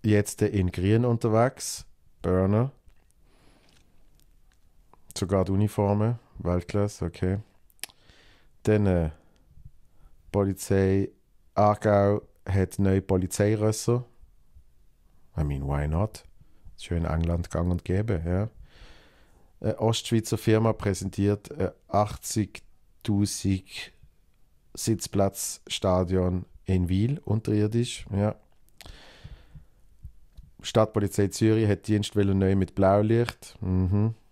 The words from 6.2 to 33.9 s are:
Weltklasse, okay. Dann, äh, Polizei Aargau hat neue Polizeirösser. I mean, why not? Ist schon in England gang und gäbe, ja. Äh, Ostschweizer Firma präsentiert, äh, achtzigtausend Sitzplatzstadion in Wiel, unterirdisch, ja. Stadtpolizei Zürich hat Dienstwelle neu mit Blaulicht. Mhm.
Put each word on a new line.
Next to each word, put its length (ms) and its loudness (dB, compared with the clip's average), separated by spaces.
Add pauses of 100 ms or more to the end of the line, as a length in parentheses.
Weltklasse, 680 -2
okay. 320 -2 (1200)
Dann, 240 4
äh, 240 2 (1200)
Polizei 800 2 (480)
Aargau 680 4 (240)
hat 320 -2
neue 220 2
Polizeirösser. 1040 0 (1300)
I 100 -2
mean, 220 -4
why 220 -2
not? 380 -2 (500)
Ist 80 -18
schon 140 -4
in 80 -2
England 440 -2
gang 200 -2
und 160 -4
gäbe, 400 -2
ja. 240 -2 (1160)
Äh, 100 0
Ostschweizer 600 -2
Firma 380 2
präsentiert, 800 -2
äh, 200 -4 (160)
achtzigtausend 1800 -4 (1080)
Sitzplatzstadion 1700 -2 (220)
in 240 0
Wiel, 340 0
unterirdisch, 800 -2 (100)
ja. 200 0 (2250)
Stadtpolizei 680 0
Zürich 380 2
hat 220 0
Dienstwelle 460 2
neu 220 2
mit 180 -2
Blaulicht. 880 2
Mhm. 520 0 (180)